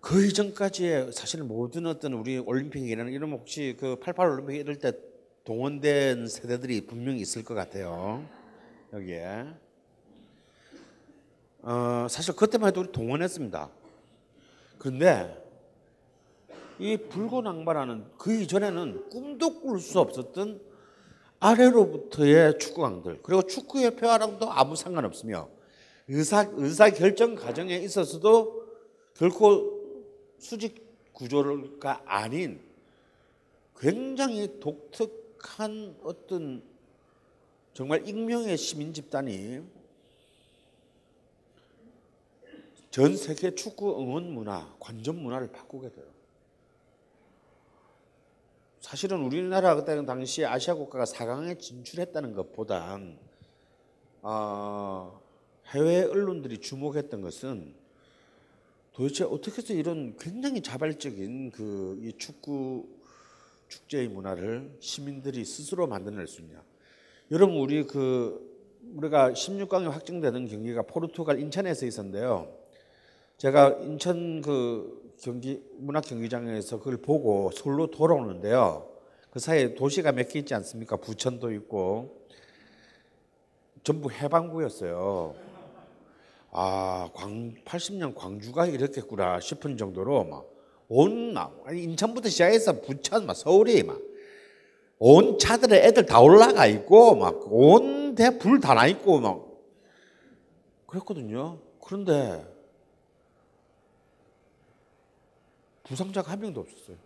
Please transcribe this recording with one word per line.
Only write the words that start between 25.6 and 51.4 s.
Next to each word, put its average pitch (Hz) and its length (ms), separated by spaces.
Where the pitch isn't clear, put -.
의사, 156 460
의사결정 202 840
과정에 175 440
있어서도 202 880
결코 190 600
수직 - 760
구조가 139 920
아닌 110 560
굉장히 240 840
독특한 214 1400
어떤 156 600
정말 147 340
익명의 220 500
시민 151 360
집단이 131 680
전 147 260
세계 180 380
축구 202 460
응원 156 320
문화, 101 480
관전 117 420
문화를 123 300
바꾸게 127 400
돼요. 69 140
사실은 190 420
우리나라 180 520
그때 147 320
당시 131 400
아시아 135 280
국가가 135 300
사 117 220
강에 160 320